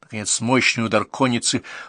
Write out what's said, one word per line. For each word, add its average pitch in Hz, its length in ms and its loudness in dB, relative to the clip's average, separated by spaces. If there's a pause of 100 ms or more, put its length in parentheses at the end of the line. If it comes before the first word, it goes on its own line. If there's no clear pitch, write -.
Наконец, - 380 -4
мощный 120 440 2
удар 107 200 2
конницы 120 580 0 (260)